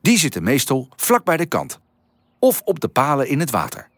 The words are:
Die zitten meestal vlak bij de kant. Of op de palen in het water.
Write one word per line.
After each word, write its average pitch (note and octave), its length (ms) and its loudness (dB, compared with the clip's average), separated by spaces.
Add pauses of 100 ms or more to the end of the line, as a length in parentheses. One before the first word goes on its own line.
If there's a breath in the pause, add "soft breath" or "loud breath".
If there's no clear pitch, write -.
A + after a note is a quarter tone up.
Die A3+ 160 4
zitten C#3+ 260 -2
meestal C3 520 0
vlak - 280 0
bij E3 140 2
de E3+ 80 0
kant. - 340 -6 (600)
Of B3+ 220 2
op F#3 180 -4
de - 80 -6
palen C#3 400 0
in C#3+ 120 -2
het E3 120 -2
water. - 460 -6